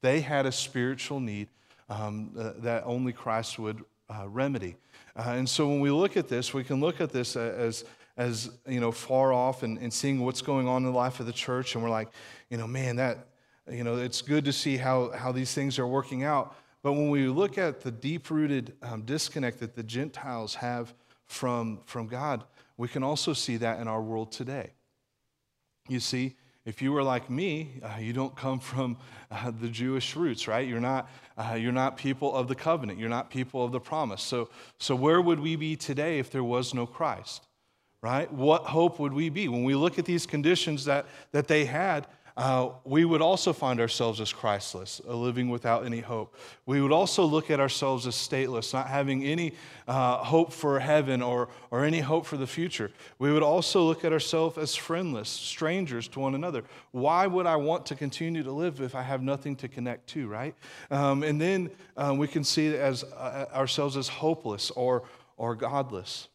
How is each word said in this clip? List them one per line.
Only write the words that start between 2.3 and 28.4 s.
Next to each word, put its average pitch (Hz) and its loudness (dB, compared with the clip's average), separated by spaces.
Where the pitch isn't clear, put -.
uh, 113 -6
that 117 -2
only 123 -2
Christ 113 -4
would, 110 -6
uh, 104 -10
remedy. 110 -2
Uh, 120 -4
and 127 0
so 147 2
when 143 4
we 143 4
look 190 4
at 165 0
this, 123 -2
we 135 -2
can 135 0
look 160 0
at 160 -2
this 123 -2
a-, 117 -2
as, 117 -2
as, 120 -2
you 127 0
know, 117 2
far 131 2
off 127 2
and, 113 -4
and 120 -6
seeing 139 0
what's 127 -2
going 135 0
on 127 2
in 127 0
the 127 2
life 127 0
of 120 -6
the 117 -6
church, 127 -4
and 117 -2
we're 117 0
like, 110 -2
you 120 -6
know, 113 -6
"Man, 127 -2
that, 123 0
you 120 -6
know, 117 0
it's 123 -4
good 147 2
to 143 2
see 135 0
how, 127 2
how 123 -4
these 127 -2
things 139 0
are 123 0
working 131 -2
out." 143 0
But 143 2
when 147 2
we 139 4
look 175 2
at 165 0
the 131 -6
deep-rooted, 143 -2
um, 113 -8
disconnect 131 -2
that 113 -8
the 117 -8
Gentiles 120 -6
have 120 -6
from, 117 -4
from 117 -8
God, 123 -4
we 120 -4
can 131 -2
also 147 0
see 120 -2
that 113 -2
in 113 -6
our 110 -2
world 110 -4
today. 131 -8
You 127 -2
see, 127 -2
if 110 -8
you 135 2
were 143 2
like 123 0
me, 151 -4
uh, 107 -10
you 110 -4
don't 131 -2
come 135 -4